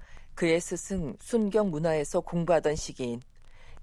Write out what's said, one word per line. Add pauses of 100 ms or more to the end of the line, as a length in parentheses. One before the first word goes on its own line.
(340)
그의
스승
순경문화에서
공부하던
시기인 (640)